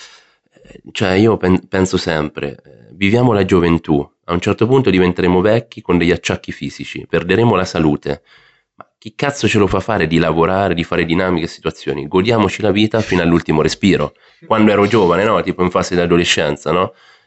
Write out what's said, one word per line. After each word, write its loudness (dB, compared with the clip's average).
Eh, -20
cioè -2
io 4
pen-, 0
penso 0
sempre, -4
eh, -20
viviamo 0
la 2
gioventù, 0
a -4
un -2
certo 0
punto 2
diventeremo 2
vecchi 0
con 0
degli 2
acciacchi -4
fisici, -14
perderemo 2
la 0
salute. -2
Ma -20
chi -20
cazzo -2
ce 0
lo 4
fa -2
fare -2
di 0
lavorare, 0
di -4
fare -4
dinamiche -2
e -8
situazioni? -8
Godiamoci 0
la 0
vita 0
fino 0
all'ultimo 0
respiro. 0
Quando 2
ero 2
giovane, 2
no? 0
Tipo -4
in 0
fase -2
di 0
adolescenza, 0
no? -2